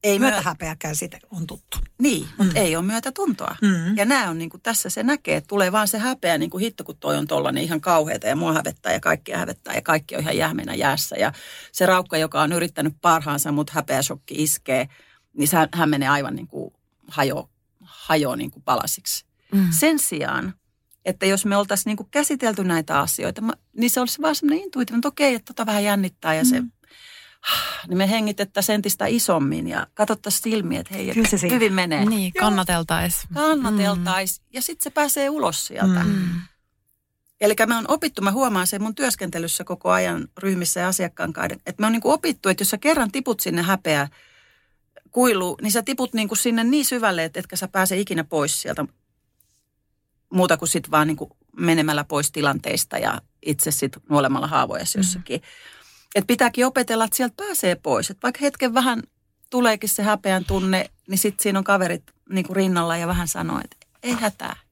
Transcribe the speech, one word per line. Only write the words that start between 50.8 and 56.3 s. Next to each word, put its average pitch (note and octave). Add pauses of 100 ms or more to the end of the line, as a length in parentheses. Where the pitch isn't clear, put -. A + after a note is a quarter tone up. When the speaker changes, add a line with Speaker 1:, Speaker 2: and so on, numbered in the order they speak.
Speaker 1:
vaan D3+
niinku D3+ (200)
menemällä D#3
pois D3
tilanteista C#3+
ja - (260)
itse D3+
sit C#3 (160)
nuolemalla C3+
haavoja C3+
Speaker 3:
Mm. - (120)
Speaker 1:
jossakin. F3+ (720)
Et G3
pitääkin A#3+